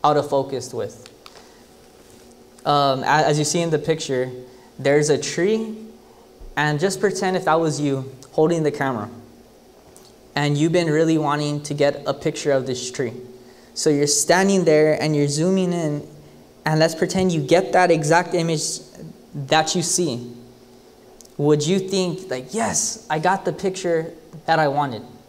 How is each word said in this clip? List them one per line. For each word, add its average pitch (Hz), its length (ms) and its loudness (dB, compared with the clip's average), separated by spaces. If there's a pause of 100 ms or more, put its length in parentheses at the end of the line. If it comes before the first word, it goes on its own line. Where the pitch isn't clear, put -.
out 147 120 4
of 143 140 0
focus 135 420 -4
with. - 360 -10 (1600)
Um, 139 360 2
a-, 151 260 2
as 151 100 2
you 151 80 0
see 170 160 -2
in 170 100 -2
the 151 100 0
picture, 131 500 -2 (480)
there's 147 320 2
a 143 80 4
tree, 208 580 -2 (800)
and 151 220 0
just 190 220 -2
pretend 190 360 0
if 175 100 -2
that 160 120 4
was 156 220 0
you 135 300 -2 (200)
holding 165 320 2
the 147 80 2
camera, 127 400 -4 (1300)
and 147 200 0
you've 156 140 2
been 170 180 2
really 160 300 2
wanting 147 460 -2
to - 100 -8
get 143 320 2
a 139 80 -2
picture 151 380 -2
of 135 120 2
this 127 280 -6
tree. 120 200 -6 (640)
So - 160 0
you're 147 160 2
standing 190 580 2
there 156 380 4
and 151 140 0
you're 143 120 2
zooming 175 440 0
in, 151 340 -4 (580)
and 156 140 2
let's 160 160 4
pretend 185 380 0
you 160 100 0
get 165 300 2
that 180 180 4
exact 170 440 2
image 165 440 -2 (560)
that 147 400 0
you 180 80 0
see. 127 500 -2 (1040)
Would 147 280 2
you 190 140 2
think, 185 500 -2
like, 127 240 -8
"Yes, 214 560 -4
I 156 80 0
got 180 260 0
the 180 80 -2
picture 165 600 -2 (340)
that 160 140 2
I 151 80 4
wanted"? 139 340 -4 (260)